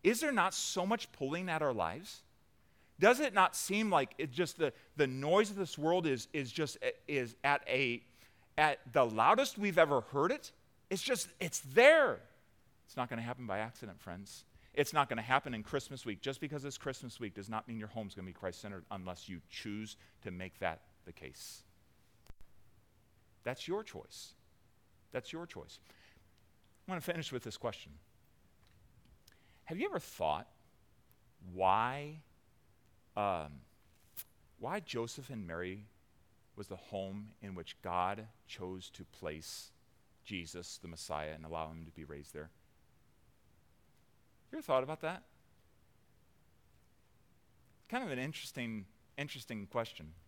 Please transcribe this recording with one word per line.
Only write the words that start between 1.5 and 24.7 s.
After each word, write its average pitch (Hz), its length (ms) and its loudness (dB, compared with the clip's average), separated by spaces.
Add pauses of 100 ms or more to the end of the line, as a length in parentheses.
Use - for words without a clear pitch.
our 135 100 4
lives? 104 480 -2 (800)
Does 240 200 10
it 294 140 2
not 185 220 8
seem 208 340 0
like 147 300 4
it 135 120 -4
just 160 260 -2
the, 151 160 2 (220)
the 143 120 4
noise 156 420 4
of 196 60 -8
this 190 200 -4
world 165 300 4
is, 131 280 0
is 135 180 -2
just, 151 260 -2 (300)
is 127 360 0
at 143 240 4
a, 123 360 2 (560)
at 151 200 4 (140)
the 135 120 8
loudest 135 520 6
we've 196 220 2
ever 143 220 8
heard 147 300 2
it? - 200 -4 (400)
It's 190 100 -2
just, - 280 -2 (100)
it's - 220 -6
there. 233 580 8 (680)
It's - 100 -20
not 123 140 -2
gonna 117 140 -4
happen 123 240 -6
by 98 100 -2
accident, 110 420 -8
friends. 95 460 -12 (300)
It's 147 180 4
not 143 160 4
gonna 117 140 -2
happen 131 320 2
in 107 80 -6
Christmas 139 420 -4
week. 104 160 -6
Just 135 200 -4
because 147 220 -6
it's 143 140 -8
Christmas 131 420 -8
week 107 140 -6
does 101 160 -10
not 110 180 -4
mean 113 120 -8
your 107 80 -8
home's 107 260 -8
gonna 92 140 -10
be 87 60 -10
Christ-centered 95 580 -8
unless 92 360 -8
you 87 220 -10
choose 107 480 -8 (240)
to - 80 -10
make 90 300 -10
that 82 220 -2 (240)
the 87 60 -14
case. - 520 -16 (1800)
That's 131 180 -6
your 196 160 -4
choice. - 520 -16 (800)